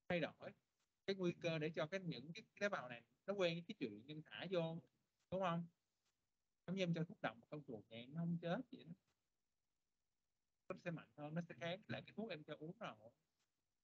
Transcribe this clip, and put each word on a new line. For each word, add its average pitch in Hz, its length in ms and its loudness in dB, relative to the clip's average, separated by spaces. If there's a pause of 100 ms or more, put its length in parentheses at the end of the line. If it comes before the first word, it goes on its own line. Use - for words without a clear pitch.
thay 180 120 4
đổi 147 320 -4 (540)
cái 196 100 2
nguy 185 160 4 (100)
cơ 165 180 4
để 156 160 2
cho 160 120 4
cái, 190 120 0
những 156 340 -4
cái 214 100 -12 (160)
tế 202 100 4
bào 143 200 -2
này 120 140 -8 (220)
nó 196 80 2
quen 180 220 6
với 170 120 -4
cái - 120 -4
chuyện 107 280 0
em 156 180 -8
thả 110 260 -6
vô, 165 280 4 (520)
đúng 185 100 2
không? 170 260 4 (1000)
Giống 175 80 0
như 190 80 6
em 175 100 6
cho 165 100 4
thuốc - 180 -6
độc 113 160 0
một 117 120 -20
con 151 140 -6
chuột 113 260 -8
vậy, 117 180 -8
nó 147 120 -6
không 170 220 2
chết 175 200 0 (100)
vậy - 120 -14
đó. 156 80 -14 (1800)
Nó 185 140 -2
sẽ 175 80 0
mạnh - 260 -6
hơn, 147 180 -6
nó 170 60 0
sẽ 170 180 -8
kháng 175 280 -2
lại - 180 -4
cái - 100 -20
thuốc 220 140 -4
em 156 140 -4
cho 151 160 -8
uống 160 180 -8
rồi. 113 340 -10 (720)